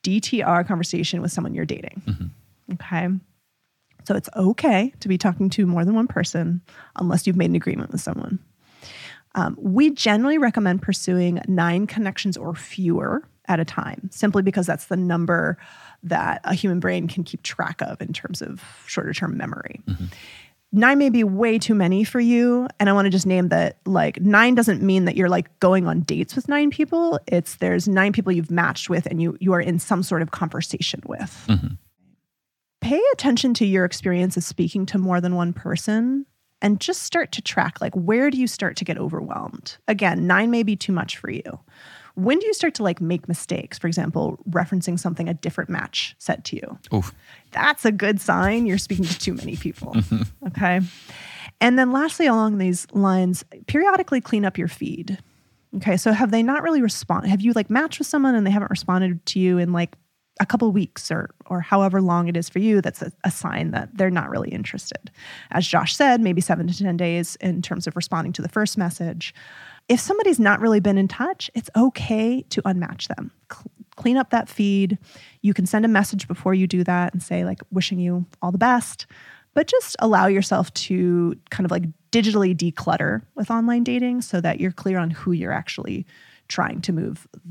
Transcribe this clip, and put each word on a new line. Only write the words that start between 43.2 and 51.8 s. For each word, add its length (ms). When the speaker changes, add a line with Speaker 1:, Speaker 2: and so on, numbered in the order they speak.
Speaker 1:
mistakes? 500
For 80
example, 540
referencing 480
something 300
a 60
different 360
match 480
said 280
to 100
you. 220
Speaker 2:
Oof. 220
Speaker 1:
That's 320
a 80
good 280
sign 460
you're 100
speaking 280
to 140
too 160
many 220
people. 360
Speaker 2:
<laughs> 20
Mm-hmm. 280
Speaker 1:
Okay. 320
And 180
then 140